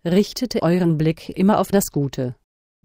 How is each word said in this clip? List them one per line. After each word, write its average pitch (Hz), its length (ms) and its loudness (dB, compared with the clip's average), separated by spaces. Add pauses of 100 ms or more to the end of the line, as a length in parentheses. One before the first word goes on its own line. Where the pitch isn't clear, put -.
Richtet 202 580 -2
euren 170 360 2
Blick 156 320 -2
immer 190 300 2
auf 190 100 -2
das 196 240 2
Gute. 135 420 -4 (500)